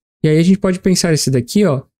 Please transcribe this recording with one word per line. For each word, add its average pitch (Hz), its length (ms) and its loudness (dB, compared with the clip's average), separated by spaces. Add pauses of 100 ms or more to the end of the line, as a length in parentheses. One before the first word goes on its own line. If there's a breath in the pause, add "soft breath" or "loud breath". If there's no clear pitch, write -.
(240)
E 156 40 0
aí 156 100 2
a 170 40 2
gente 190 160 2
pode 185 200 -2
pensar 175 340 0
esse 147 180 -2
daqui, 131 360 0
ó, 131 160 -2 (180)